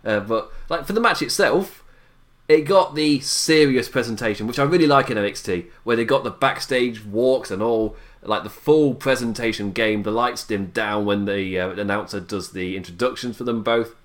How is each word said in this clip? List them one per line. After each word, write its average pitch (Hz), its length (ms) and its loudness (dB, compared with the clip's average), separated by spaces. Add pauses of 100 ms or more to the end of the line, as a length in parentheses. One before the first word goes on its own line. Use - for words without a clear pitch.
Uh, 107 160 0
but, 107 320 -4 (160)
like, 170 180 -4
for - 80 -4
the 220 60 0
match 233 220 0
itself, 160 640 0 (640)
it 156 140 6
got 160 340 2
the 151 240 2
serious 143 680 2
presentation, 113 600 -2
which 120 100 -6
I 139 60 2
really 160 240 4
like 139 240 4
in 110 60 -2
N 101 80 0
X - 180 -6
T, 90 240 -4 (160)
where 117 120 2
they 113 100 0
got 135 180 2
the 113 80 -4
backstage 123 760 -2
walks 123 460 0
and 95 100 -4
all, 110 340 0 (280)
like, 104 180 -4
the 104 80 -12
full 147 460 2
presentation 117 760 -2
game. 107 300 0
The 104 80 -4
lights 117 340 -2
dim 98 280 -4
down 104 340 -2
when 101 200 0
the, 95 340 -2
uh, 92 140 -2
announcer 101 460 -4
does 92 340 -8
the 92 220 -6
introductions 110 600 -4
for 123 60 -10
them 117 180 -2
both. 117 320 -2 (120)